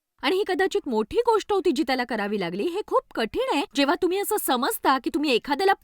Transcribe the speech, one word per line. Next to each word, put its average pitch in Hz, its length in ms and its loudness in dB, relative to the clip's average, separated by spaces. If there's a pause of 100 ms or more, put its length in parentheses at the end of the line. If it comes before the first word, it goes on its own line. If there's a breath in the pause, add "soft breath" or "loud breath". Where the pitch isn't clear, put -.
(220)
आणि 311 140 0
ही 403 100 0
कदाचित 370 420 -2
मोठी 226 320 0
गोष्ट 440 320 2
होती 370 180 2
जी 277 120 0
त्याला 254 220 -2
करावी 208 360 -4
लागली. 175 220 -4
हे 349 240 -4
खूप - 280 -2
कठीण 381 420 -2
आहे - 80 0 (100)
जेव्हा 277 280 4
तुम्ही 349 160 0
असं 403 220 -2
समजता 277 580 0
की 285 160 -4
तुम्ही 294 160 0
एखाद्याला 294 420 2 (120)